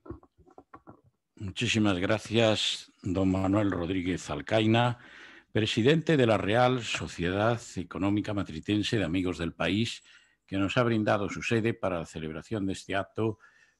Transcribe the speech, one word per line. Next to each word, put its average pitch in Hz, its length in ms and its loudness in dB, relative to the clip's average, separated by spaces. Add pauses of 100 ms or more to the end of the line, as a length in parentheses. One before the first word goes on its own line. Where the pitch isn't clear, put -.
(1300)
Muchísimas 104 640 0
gracias, 107 920 0 (100)
don 92 300 2
Manuel 95 400 2
Rodríguez 87 580 -4
Alcaina, 110 680 2 (500)
presidente 139 680 2
de 127 100 6
la 107 120 4
Real 120 440 2
Sociedad 101 800 -2 (140)
Económica 98 580 -2
Matritense 98 640 -2
de 98 80 0
Amigos 87 340 -2
del 85 160 -4
País, 101 500 -2 (420)
que 95 100 -6
nos 98 200 0
ha 123 80 4
brindado 107 440 0
su 80 140 -8
sede 113 320 0
para 92 240 -4
la 80 80 -8
celebración 80 580 -8
de 95 100 -2
este - 200 -10
acto, 107 460 -4 (400)